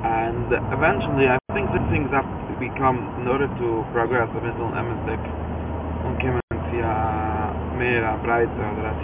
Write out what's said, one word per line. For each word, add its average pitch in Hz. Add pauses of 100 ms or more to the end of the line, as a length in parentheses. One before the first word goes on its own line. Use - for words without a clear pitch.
and 113 (240)
eventually, 147
I 127 (160)
think 202
the -
things 151
have -
to -
become, 127
in 123
order 135
to 120
progress 117
a 110
little, 113
emes 110
dik, 110 (880)
und 123
kommen 127 (320)
sie 120
a - (240)
mehr, 120
a 107
breite, 117
oder 107
a 104